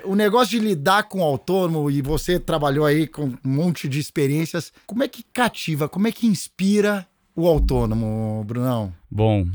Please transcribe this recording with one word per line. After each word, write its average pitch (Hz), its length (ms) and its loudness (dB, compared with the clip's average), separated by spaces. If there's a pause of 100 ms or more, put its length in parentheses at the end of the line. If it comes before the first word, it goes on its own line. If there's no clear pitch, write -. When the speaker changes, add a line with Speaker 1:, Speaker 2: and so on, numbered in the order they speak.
Speaker 1:
o 190 100 -2
negócio 214 440 2
de 214 60 0
lidar 190 380 2
com 208 160 -8
o 180 60 0
autônomo, 160 680 0
e 143 100 0
você 156 380 -2
trabalhou 147 480 0
aí 147 200 4
com 147 180 -8
um 127 200 -4
monte 151 440 0
de 135 100 -2
experiências, 151 760 -2 (140)
como 226 160 -4
é 277 60 0
que - 140 -18 (120)
cativa, 160 520 -2
como 190 200 -2
é 226 60 0
que - 140 -2
inspira 202 800 0 (300)
o 170 120 2
autônomo, 110 960 0
Brunão? 117 480 -2 (160)
Speaker 2:
Bom, 104 340 2 (100)